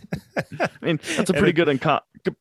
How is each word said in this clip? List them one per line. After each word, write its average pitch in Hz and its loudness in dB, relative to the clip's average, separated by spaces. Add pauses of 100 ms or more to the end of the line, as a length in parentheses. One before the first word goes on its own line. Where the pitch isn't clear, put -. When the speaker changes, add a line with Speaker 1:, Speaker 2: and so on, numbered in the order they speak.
(360)
Speaker 1:
<laughs> - -6
Speaker 2:
I 175 0 (120)
mean, 160 0 (160)
that's 233 -2
a 190 2
Speaker 1:
and - 0
Speaker 2:
pretty 185 4
Speaker 1:
it - 0
Speaker 2:
good 156 2
and 135 0
co-, 147 2 (420)